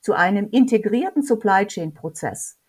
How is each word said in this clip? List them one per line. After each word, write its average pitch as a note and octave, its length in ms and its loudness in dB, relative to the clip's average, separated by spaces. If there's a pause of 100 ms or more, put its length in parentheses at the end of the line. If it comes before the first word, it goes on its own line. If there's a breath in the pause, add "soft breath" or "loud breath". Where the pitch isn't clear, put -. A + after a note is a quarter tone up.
zu G#3 120 -2
einem G3+ 380 2
integrierten B3 720 2
Supply G#3 420 2
Chain E3 300 -8
Prozess - 720 -10